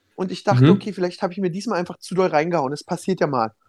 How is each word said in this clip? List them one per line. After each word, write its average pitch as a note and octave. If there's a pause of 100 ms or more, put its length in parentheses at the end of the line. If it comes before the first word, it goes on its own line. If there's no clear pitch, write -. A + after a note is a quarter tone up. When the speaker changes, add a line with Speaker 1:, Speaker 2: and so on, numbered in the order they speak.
(140)
Speaker 1:
Und -
ich -
dachte, B2+
Speaker 2:
Mhm. D#3+
Speaker 1:
okay, G3+
vielleicht F3+
hab F#3
ich F3+
mir F#3+
diesmal G3
einfach F3
zu -
doll F#3
reingehauen. D3+
Das D3
passiert -
ja F3
mal. A#2+ (160)